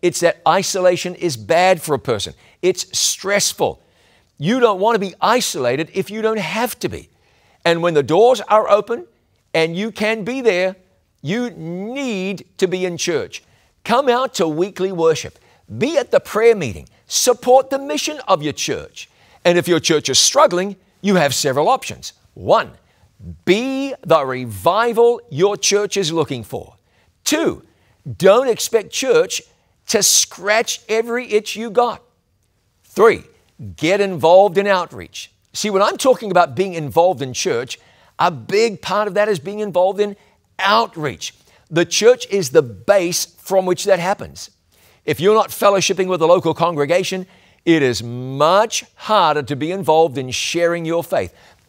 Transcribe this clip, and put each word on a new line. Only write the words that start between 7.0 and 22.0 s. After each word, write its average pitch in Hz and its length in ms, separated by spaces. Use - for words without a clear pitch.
And 170 200
when 175 100
the 147 80
doors 202 400
are 214 260
open 226 380
and 165 220
you 208 160
can 214 320
be 254 180
there, 190 340
you 226 300
need 190 920
to 190 100
be 180 180
in 175 120
church. 143 460
Come 254 260
out 254 260
to 175 120
weekly 185 440
worship. 165 460
Be 269 180
at - 140
the 196 100
prayer 226 360
meeting. 104 340
Support 247 640
the 269 80
mission 294 500
of 185 140
your 147 120
church. - 560
And 175 140
if - 80
your 170 120
church 151 300
is 131 80
struggling, 202 580
you 196 140
have 143 200
several 147 340
options. 240 440